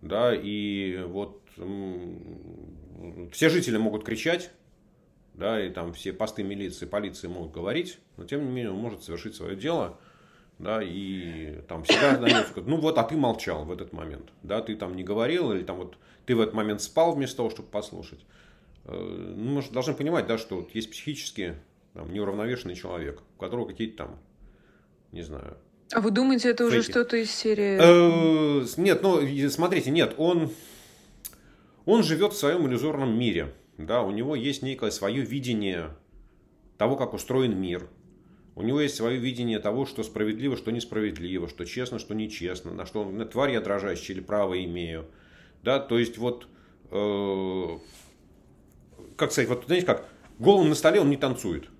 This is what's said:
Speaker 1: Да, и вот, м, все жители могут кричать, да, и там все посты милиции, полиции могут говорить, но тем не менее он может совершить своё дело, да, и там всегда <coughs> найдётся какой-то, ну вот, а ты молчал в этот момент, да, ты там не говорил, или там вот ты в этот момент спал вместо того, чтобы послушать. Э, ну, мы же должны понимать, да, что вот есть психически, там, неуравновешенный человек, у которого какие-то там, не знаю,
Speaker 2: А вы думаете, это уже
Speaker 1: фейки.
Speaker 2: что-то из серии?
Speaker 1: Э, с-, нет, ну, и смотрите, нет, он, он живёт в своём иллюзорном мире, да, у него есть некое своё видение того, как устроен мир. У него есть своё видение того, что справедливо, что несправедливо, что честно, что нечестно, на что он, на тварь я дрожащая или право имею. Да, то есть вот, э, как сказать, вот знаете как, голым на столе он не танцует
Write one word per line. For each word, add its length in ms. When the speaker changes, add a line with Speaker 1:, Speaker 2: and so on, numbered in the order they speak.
Speaker 1:
Да, 320
и 720
вот, 320
м, 1700
все 180
жители 280
могут 260
кричать, 460
да, 280
и 60
там 240
все 200
посты 280
милиции, 460
полиции 400
могут 240
говорить, 480
но 80
тем 180
не 80
менее 200
он 80
может 240
совершить 320
своё 200
дело, 440
да, 260
и 840
там 160
всегда 340
<coughs> 20
найдётся 280
какой-то, 240
ну 60
вот, 200
а 60
ты 120
молчал 500
в 60
этот 220
момент, 360
да, 220
ты 120
там 200
не 80
говорил, 500
или 100
там 140
вот 200
ты 100
в 60
этот 140
момент 260
спал 320
вместо 240
того, 140
чтобы 180
послушать. 500
Э, 520
ну, 180
мы 60
же 100
должны 220
понимать, 340
да, 120
что 180
вот 180
есть 160
психически, 640
там, 200
неуравновешенный 640
человек, 460
у 20
которого 280
какие-то 300
там, 220
не 120
знаю, 340
Speaker 2:
А 60
вы 120
думаете, 400
это 140
уже 120
Speaker 1:
фейки. 140
Speaker 2:
что-то 260
из 140
серии? 480
Speaker 1:
Э, 840
с-, 120
нет, 260
ну, 160
и 300
смотрите, 420
нет, 260
он, 340
он 180
живёт 300
в 40
своём 300
иллюзорном 500
мире, 360
да, 240
у 80
него 240
есть 260
некое 300
своё 320
видение 680
того, 200
как 180
устроен 440
мир. 280
У 60
него 180
есть 160
своё 240
видение 400
того, 280
что 160
справедливо, 520
что 160
несправедливо, 800
что 160
честно, 340
что 140
нечестно, 600
на 120
что 160
он, 160
на 80
тварь 280
я 80
дрожащая 540
или 80
право 400
имею. 420
Да, 160
то 200
есть 180
вот, 300
э, 880
как 160
сказать, 180
вот 180
знаете 180
как, 200
голым 300
на 60
столе 240
он 120
не 60
танцует 480